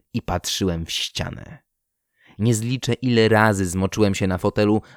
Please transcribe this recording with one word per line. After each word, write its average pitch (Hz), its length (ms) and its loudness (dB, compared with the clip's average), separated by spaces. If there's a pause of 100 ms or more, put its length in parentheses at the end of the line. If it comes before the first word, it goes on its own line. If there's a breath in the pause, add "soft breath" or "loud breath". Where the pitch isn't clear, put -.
(120)
i 113 100 -4
patrzyłem 87 640 -4
w - 40 -10
ścianę. - 680 -8 (800 soft breath)
Nie 113 160 2
zliczę, 120 400 -2
ile 113 340 4
razy 107 380 4
zmoczyłem 95 480 0
się 101 120 -2
na 92 120 0
fotelu, 107 440 2 (140 loud breath)